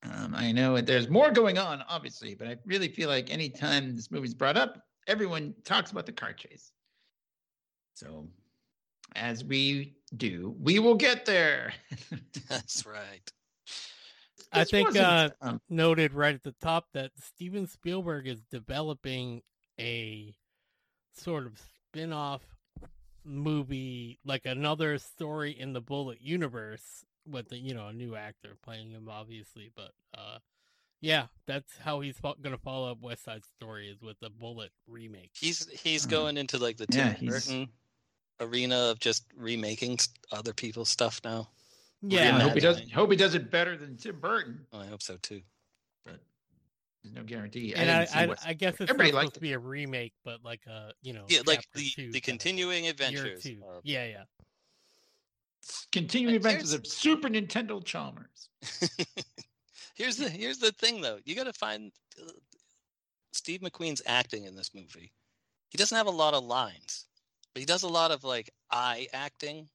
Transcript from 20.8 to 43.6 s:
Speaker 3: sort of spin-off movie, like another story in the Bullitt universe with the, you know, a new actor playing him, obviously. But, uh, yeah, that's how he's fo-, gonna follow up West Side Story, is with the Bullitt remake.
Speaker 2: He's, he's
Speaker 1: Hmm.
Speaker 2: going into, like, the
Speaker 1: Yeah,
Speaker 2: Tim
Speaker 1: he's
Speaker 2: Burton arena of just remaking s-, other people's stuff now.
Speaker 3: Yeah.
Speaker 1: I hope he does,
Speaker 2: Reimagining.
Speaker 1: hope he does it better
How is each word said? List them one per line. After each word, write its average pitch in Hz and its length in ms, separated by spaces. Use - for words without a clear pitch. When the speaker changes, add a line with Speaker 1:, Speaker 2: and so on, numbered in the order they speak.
Speaker 3:
sort 156 340
of 110 140
spin-off 151 520
movie, 135 1000
like 135 220
another 151 520
story 151 600
in 135 140
the 127 80
Bullitt 131 420
universe 123 840
with 127 220
the, 123 80
you 131 160
know, 107 140
a 107 40
new 117 240
actor 107 460
playing 110 280
him, 110 200
obviously. 107 640
But, 98 140
uh, 107 220
yeah, 156 240
that's 139 300
how 147 240
he's 139 160
fo-, 147 240
gonna 135 160
follow 131 360
up 117 100
West 120 220
Side 110 200
Story, 107 460
is 101 100
with 110 200
the 113 100
Bullitt 113 420
remake. 113 480
Speaker 2:
He's, 165 340
he's 156 360
Speaker 1:
Hmm. 131 60
Speaker 2:
going 151 280
into, 135 180
like, 120 220
the 110 120
Speaker 1:
Yeah, 131 220
Speaker 2:
Tim 104 40
Speaker 1:
he's 123 140
Speaker 2:
Burton 131 200
arena 123 360
of 117 220
just 113 260
remaking 117 600
s-, - 100
other 110 220
people's 117 340
stuff 113 340
now. 113 280
Speaker 3:
Yeah. 175 360
Speaker 1:
I 127 40
hope 110 140
he 147 60
does, 165 200
Speaker 2:
Reimagining. - 120
Speaker 1:
hope 202 180
he 196 60
does 180 180
it 135 160
better 175 260